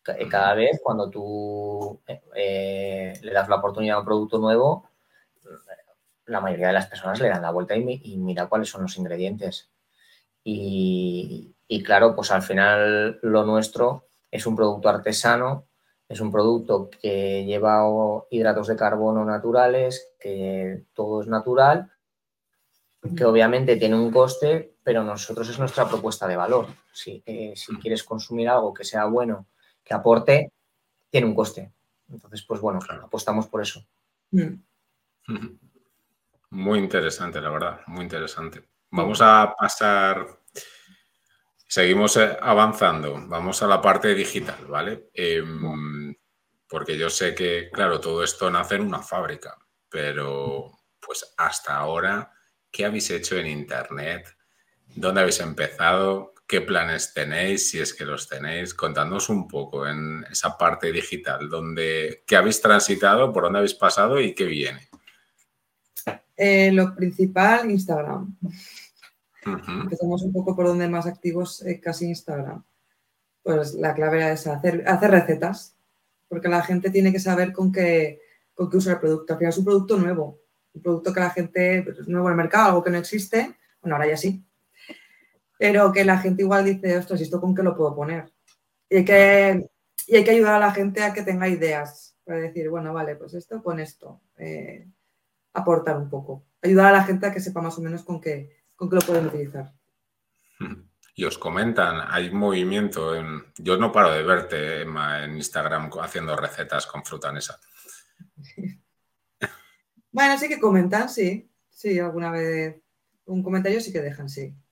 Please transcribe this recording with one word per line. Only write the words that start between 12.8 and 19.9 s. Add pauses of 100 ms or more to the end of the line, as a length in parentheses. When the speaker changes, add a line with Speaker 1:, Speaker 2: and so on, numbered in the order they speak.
Speaker 1:
lo
nuestro (240)
es
un
producto
artesano, (440)
es
un
producto
que
lleva
o-,
hidratos
de
carbono
naturales,